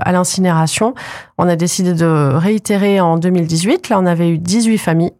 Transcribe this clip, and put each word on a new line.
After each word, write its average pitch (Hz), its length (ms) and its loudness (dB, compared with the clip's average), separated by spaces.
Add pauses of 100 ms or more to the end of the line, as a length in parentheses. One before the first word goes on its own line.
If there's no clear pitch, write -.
à - 120 -2
l'incinération, 180 840 0 (420)
on 180 120 0
a 175 80 2
décidé 180 360 0
de 160 400 2
réitérer 202 680 0
en 165 160 2
deux 170 120 0
mille 175 180 0
dix-huit. 180 420 -2
Là, 202 100 2
on 185 60 2
avait 170 240 2
eu 165 80 0
dix-huit 214 420 0
familles. 170 400 0